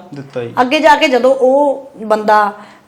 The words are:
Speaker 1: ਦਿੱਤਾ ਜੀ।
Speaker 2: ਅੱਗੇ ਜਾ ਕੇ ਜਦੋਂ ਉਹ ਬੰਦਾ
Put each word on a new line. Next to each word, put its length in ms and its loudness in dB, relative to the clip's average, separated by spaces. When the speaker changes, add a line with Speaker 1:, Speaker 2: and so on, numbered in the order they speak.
Speaker 1:
ਦਿੱਤਾ 300 -12
ਜੀ। 180 -12
Speaker 2:
ਅੱਗੇ 180 -2
ਜਾ 160 4
ਕੇ 120 -2
ਜਦੋਂ 280 2
ਉਹ 540 0
ਬੰਦਾ 480 0